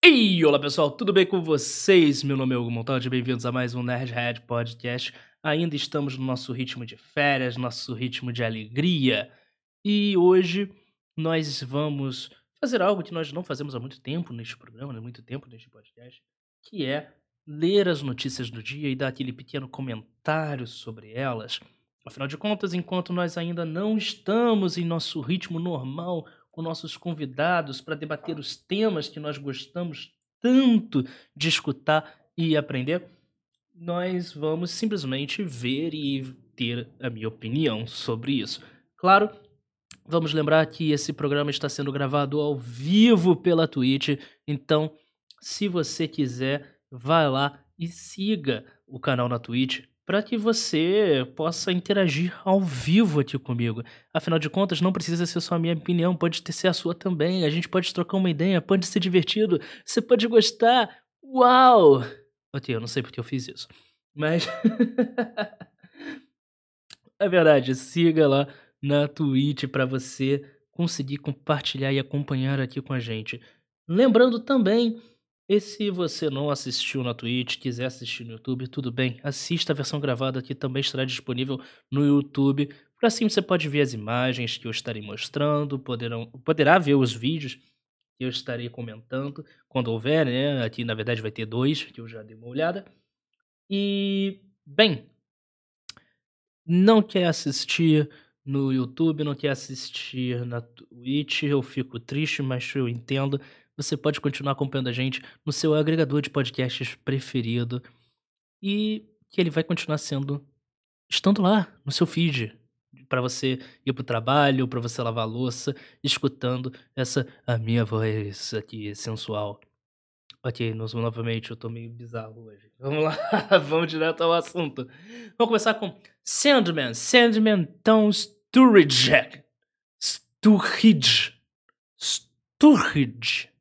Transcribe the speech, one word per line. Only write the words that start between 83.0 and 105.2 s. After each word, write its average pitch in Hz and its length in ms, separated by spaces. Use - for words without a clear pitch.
assim 220 220
você 208 140
pode 165 260
ver 143 140
as 123 100
imagens 120 640
que - 100
eu 113 40
estarei 110 320
mostrando, 143 760
poderão, 117 480
poderá 156 520
ver 143 160
os 127 180
vídeos 135 440
que 131 80
eu 127 60
estarei 120 400
comentando, 127 720
quando 123 200
houver, 131 360
né? 131 400
Aqui, 113 200
na 117 100
verdade, 110 260
vai 110 100
ter 113 140
dois, 127 380
que - 180
eu 113 80
já 113 140
dei 110 120
uma 113 120
olhada. 165 400
E, 196 720
bem, 156 420
não 196 380
quer 190 240
assistir 151 800
no 139 280
YouTube, 147 500
não 147 120
quer 143 160
assistir 127 960
na 120 160
Twitch, 135 800
eu 143 200
fico 131 380
triste, 147 400
mas 131 340
eu 131 140
entendo. 135 500
Você 151 200
pode 147 240
continuar 139 320
acompanhando 131 360
a 120 40
gente 127 300